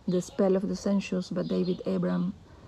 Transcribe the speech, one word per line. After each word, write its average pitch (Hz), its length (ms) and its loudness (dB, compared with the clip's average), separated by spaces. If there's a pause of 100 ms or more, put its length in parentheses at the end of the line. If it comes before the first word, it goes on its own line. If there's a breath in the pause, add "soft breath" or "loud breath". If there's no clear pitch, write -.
The 180 120 2
Spell 190 360 2
of 196 120 0
the 180 80 -2
Sensuous 190 540 0
by 175 140 -2
David 180 420 0
Abram, 180 480 0 (340 loud breath)